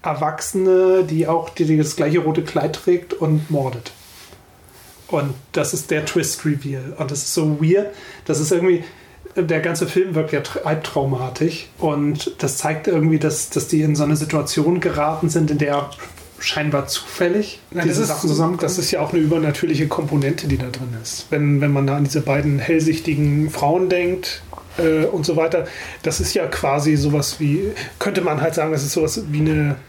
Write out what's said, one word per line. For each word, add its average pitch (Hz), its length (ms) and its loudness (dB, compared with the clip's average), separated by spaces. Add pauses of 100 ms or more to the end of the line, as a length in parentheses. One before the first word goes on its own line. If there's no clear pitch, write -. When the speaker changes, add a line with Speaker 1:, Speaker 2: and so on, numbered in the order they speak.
Speaker 1:
Erwachsene, 185 1000 2
die 156 220 0
auch 160 220 0
die, - 160 -2
die 156 140 4
das 151 180 0
gleiche 151 240 2
rote 156 220 0
Kleid 156 340 -2
trägt - 380 0
und 151 360 0
mordet. 131 420 -2 (1160)
Und 143 260 -2 (180)
das 160 220 -2
ist - 160 -8
der 151 140 0
Twist-Reveal. 143 920 -2
Und 139 120 -4
das 139 80 -4
ist - 160 -6
so 151 260 0
weird. 196 280 4 (360)
Das 147 160 -2
ist 156 120 -2
irgendwie, 175 320 4 (520)
der 160 240 0
ganze 170 260 -2
Film 185 280 0
wirkt 156 180 0
ja 139 80 0
tra-, - 240 -8
albtraumatisch. 139 1040 -2 (100)
Und 151 540 0 (100)
das - 160 -2
zeigt 156 300 -2
irgendwie, 160 300 4
dass, 151 320 -2
dass - 180 -2
die 156 140 2
in 151 140 4
so 147 80 0
eine 151 120 2
Situation 156 640 0
geraten 160 480 0
sind, 156 220 2
in 147 80 0
der 143 320 0 (500)
scheinbar 143 480 0
zufällig - 720 -2 (100)
Speaker 2:
Ja, 170 120 -4
Speaker 1:
diese 165 120 2
Speaker 2:
das 196 60 0
ist, 208 80 0
Speaker 1:
Sachen - 200 -2
zusammenkommen. 165 400 2
Speaker 2:
das 185 100 -2
ist 160 120 -2
ja 165 100 0
auch 147 140 -2
eine 165 80 4
übernatürliche 156 680 2
Komponente, 147 580 0
die 135 120 2
da 127 100 -4
drin 123 200 -8 (140)
ist. - 280 -10
Wenn, 147 300 2
wenn 143 120 2
man 139 140 2
da 139 100 0
an 143 80 2
diese 139 160 0
beiden 143 380 0
hellsichtigen 156 920 2
Frauen 175 380 0
denkt, 180 540 -2 (340)
äh, 160 300 4
und 160 180 -2
so 160 120 0
weiter, 165 300 2 (360)
das 151 180 -2
ist - 140 -2
ja 185 120 0
quasi 147 500 0
sowas 143 420 0
wie, 156 320 0 (280)
könnte 185 220 0
man 151 220 0
halt 160 120 0
sagen, 156 180 0
das 139 100 0
ist 143 100 -4
sowas 165 380 0
wie 151 100 0
eine 151 360 2 (120)